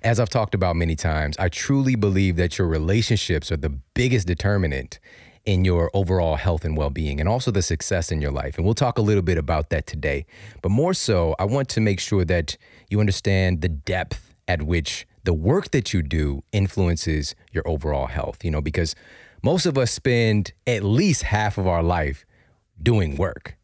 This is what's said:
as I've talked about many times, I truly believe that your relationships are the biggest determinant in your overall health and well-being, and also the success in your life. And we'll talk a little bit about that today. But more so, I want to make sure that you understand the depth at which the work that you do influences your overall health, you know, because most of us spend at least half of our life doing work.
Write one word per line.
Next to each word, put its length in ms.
as 160
I've 80
talked 260
about 220
many 220
times, 420
I 80
truly 480
believe 400
that 220
your 100
relationships 840
are 20
the 140
biggest 580
determinant 720
in 180
your 300
overall 420
health 300
and 100
well-being, 460
and 80
also 200
the 120
success 500
in 80
your 120
life. 260
And 80
we'll 80
talk 240
a 40
little 200
bit 160
about 320
that 180
today. 380
But 100
more 220
so, 460
I 60
want 240
to 100
make 220
sure 240
that 320
you 100
understand 640
the 80
depth 640
at 140
which 440
the 100
work 380
that 220
you 80
do 500
influences 840
your 120
overall 420
health, 360
you 80
know, 80
because 340
most 240
of 120
us 120
spend 640
at 160
least 400
half 340
of 80
our 160
life 440
doing 320
work. 380